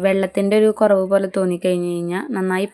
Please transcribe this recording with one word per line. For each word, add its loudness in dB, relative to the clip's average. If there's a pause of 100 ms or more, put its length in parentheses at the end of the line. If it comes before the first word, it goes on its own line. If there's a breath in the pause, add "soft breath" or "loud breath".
വെള്ളത്തിൻ്റെ 0
ഒരു 4
കുറവ് 4
പോലെ 2
തോന്നിക്കഴിഞ്ഞ് -2
കഴിഞ്ഞാൽ, -4 (100)
നന്നായി -2